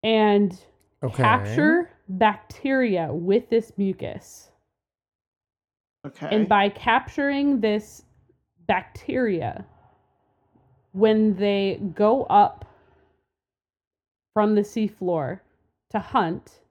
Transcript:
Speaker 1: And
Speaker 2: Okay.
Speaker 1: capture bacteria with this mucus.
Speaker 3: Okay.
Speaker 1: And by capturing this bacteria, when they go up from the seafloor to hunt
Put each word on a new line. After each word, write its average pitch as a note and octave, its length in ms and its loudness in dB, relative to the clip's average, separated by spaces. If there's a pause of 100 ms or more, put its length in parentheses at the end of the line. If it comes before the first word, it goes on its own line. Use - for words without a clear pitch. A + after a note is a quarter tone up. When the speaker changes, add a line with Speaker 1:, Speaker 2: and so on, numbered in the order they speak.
Speaker 1:
And G#3 560 2 (460)
Speaker 2:
Okay. B2+ 180 -2
Speaker 1:
capture B3+ 680 2 (180)
bacteria G#3 1040 -2
with F#3+ 380 -2
this A3+ 280 0
mucus. - 720 -8 (1600)
Speaker 3:
Okay. C#3+ 240 -12
Speaker 1:
And G#3+ 180 0
by G3+ 200 4
capturing C#4 920 -2
this G#3+ 440 -4 (600)
bacteria, G3 1000 -4 (1300)
when G#3+ 440 4
they G3 440 -2 (140)
go A3 300 2
up - 400 2 (1700)
from G#3+ 200 2
the G#3 80 4
seafloor F#3 760 -4 (500)
to G#3+ 80 -4
hunt F3 600 -4 (100)